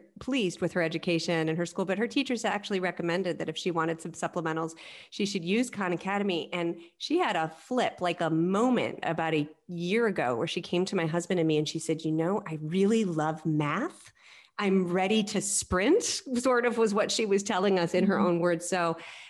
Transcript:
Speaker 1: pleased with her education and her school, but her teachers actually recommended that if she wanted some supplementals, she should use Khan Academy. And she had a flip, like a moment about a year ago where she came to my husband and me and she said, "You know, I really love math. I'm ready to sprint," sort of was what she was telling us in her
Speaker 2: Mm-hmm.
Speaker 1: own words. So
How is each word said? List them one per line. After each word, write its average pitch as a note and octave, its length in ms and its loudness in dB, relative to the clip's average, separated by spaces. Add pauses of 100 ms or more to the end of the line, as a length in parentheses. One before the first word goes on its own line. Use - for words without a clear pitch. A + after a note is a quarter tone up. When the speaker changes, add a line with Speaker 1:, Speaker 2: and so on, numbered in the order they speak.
(200)
Speaker 1:
pleased A3+ 420 -2
with F3 120 -2
her F3+ 80 0
education E3 640 0
and D#3+ 120 0
her F3 60 0
school, F#3 200 -4
but G3 140 -2
her A#3 80 0
teachers C4 360 -2
actually G3+ 360 -2
recommended F3 580 -2
that D#3+ 120 -4
if D#3 80 -6
she - 120 -2
wanted E3 320 -2
some E3 120 -10
supplementals, D#3+ 580 -4 (400)
she G3+ 160 -2
should G3 180 -4
use A#3 240 0
Khan F#3 240 -4
Academy. F#3+ 600 -2
And E3+ 220 -2 (220)
she E4 220 0
had C4 160 2
a D#3+ 140 0
flip, - 520 -2
like E3+ 180 0
a D#3+ 120 2
moment F#3+ 720 2
about D#3+ 320 0
a D3+ 120 2 (200)
year F3+ 400 0
ago C3+ 280 0
where D3+ 120 -2
she F3 140 -4
came F3+ 240 0
to G3+ 100 -4
my E3 100 0
husband F3 340 0
and D#3+ 80 4
me D#3 120 4
and D3+ 100 0
she D#3+ 100 -6
said, D#3+ 220 -2
"You D#3 120 0
know, E3 340 0
I D#3 160 -8
really G3 420 2
love D#3+ 400 -2
math. D#3 640 -2 (460)
I'm F#3+ 340 2
ready G3 340 2
to A3+ 140 -2
sprint," G#3 640 2
sort B3 640 0
of A3+ 140 0
was G#3+ 160 4
what G#3 160 2
she A3 160 0
was G3 160 4
telling G3 340 2
us E3+ 160 0
in F#3 140 4
her G3 100 4
Speaker 2:
Mm-hmm. - 80 2
Speaker 1:
own E3+ 140 2
words. E3+ 280 2
So E3+ 300 0 (320)